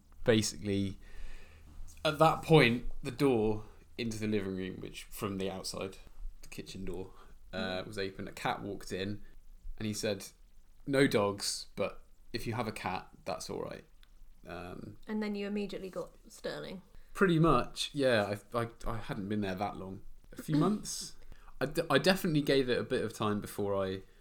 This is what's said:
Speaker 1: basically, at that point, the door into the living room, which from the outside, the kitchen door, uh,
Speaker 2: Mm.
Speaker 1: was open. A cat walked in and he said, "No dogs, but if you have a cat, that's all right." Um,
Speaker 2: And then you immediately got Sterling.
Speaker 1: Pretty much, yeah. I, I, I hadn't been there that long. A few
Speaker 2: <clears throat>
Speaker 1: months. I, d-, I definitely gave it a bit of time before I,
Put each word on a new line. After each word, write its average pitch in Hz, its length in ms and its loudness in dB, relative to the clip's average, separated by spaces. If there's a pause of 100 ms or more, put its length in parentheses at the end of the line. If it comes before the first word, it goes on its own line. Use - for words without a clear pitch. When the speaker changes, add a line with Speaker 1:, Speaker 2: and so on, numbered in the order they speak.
(240)
Speaker 1:
basically, 104 760 2 (1080)
at 151 140 2
that 160 240 6
point, 127 400 8 (200)
the 139 80 -2
door 110 520 4 (340)
into 113 220 -4
the 107 80 -2
living 98 280 0
room, 92 240 -4
which - 300 -12
from 98 280 -4
the 95 120 -2
outside, 92 480 -6 (440)
the - 80 -14
kitchen - 360 -10
door, 92 260 -6 (420)
uh, 92 280 -2
Speaker 2:
Mm. - 60 -10
Speaker 1:
was - 100 -8
open. 98 300 -6
A - 40 -10
cat - 300 -4
walked 104 300 -8
in 101 300 -4 (560)
and 110 100 -4
he 107 60 0
said, 104 320 -2 (600)
"No 139 200 6
dogs, 101 680 2
but - 260 -4 (320)
if 117 140 -4
you 113 60 -2
have 113 140 -2
a 107 40 -4
cat, 95 360 -4 (180)
that's - 240 -4
all 95 120 -4
right." - 220 -8 (640)
Um, 90 500 -10 (100)
Speaker 2:
And 214 140 -2
then 208 140 -4
you 202 120 -6
immediately 196 420 -6
got 180 200 -8 (180)
Sterling. 151 540 -10 (320)
Speaker 1:
Pretty 175 260 6
much, 147 540 4
yeah. 113 420 4 (180)
I, 120 80 0
I, 113 60 0 (200)
I 110 100 -2
hadn't 104 320 -4
been 107 120 0
there 95 140 0
that 98 220 -4
long. 95 240 -10 (360)
A - 40 -12
few 156 140 0
Speaker 2:
<clears throat> 156 100 6
Speaker 1:
months. - 480 -2 (460)
I, 131 80 2
d-, - 220 -2
I 139 100 6
definitely 175 420 4
gave 139 280 4
it 107 100 4
a 110 40 0
bit 110 200 0
of 110 100 -4
time 104 280 2
before 101 340 -2
I, 95 240 0 (220)